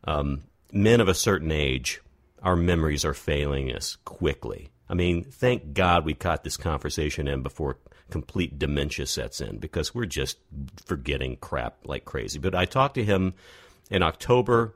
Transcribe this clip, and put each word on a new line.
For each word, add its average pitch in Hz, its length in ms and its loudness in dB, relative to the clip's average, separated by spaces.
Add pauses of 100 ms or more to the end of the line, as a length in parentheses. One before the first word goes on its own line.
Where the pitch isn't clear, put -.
um, 71 380 -2 (280)
men 107 300 6
of 95 80 6
a 92 40 6
certain 90 380 2
age, 67 480 -2 (420)
our 92 140 2
memories 82 480 2
are 78 100 0
failing 71 600 -2
us - 300 -8
quickly. - 640 -4 (180)
I - 60 -8
mean, 87 320 2
thank 123 480 -2
God 87 320 4
we 78 80 0
caught 78 320 -2
this - 120 -6
conversation 76 720 -2
in 67 160 -2
before 67 360 -6 (300)
complete 80 480 -4
dementia 71 500 -2
sets - 340 -6
in, 52 160 -8
because - 360 -6
we're 117 120 -4
just 71 320 -4 (480)
forgetting 65 500 -4
crap - 480 -6
like 69 220 -8
crazy. 64 340 -6
But 90 160 -2
I 90 80 2
talked 131 320 0
to 120 80 -2
him 95 300 2 (560)
in 92 120 2
October 117 760 2